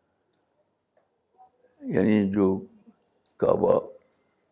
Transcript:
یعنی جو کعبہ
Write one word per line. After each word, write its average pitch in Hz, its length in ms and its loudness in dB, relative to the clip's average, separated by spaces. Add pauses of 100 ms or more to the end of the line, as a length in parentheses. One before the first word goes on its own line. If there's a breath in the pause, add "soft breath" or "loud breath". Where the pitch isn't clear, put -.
(1800)
یعنی 107 520 0
جو 98 280 0 (760)
کعبہ - 440 0 (720)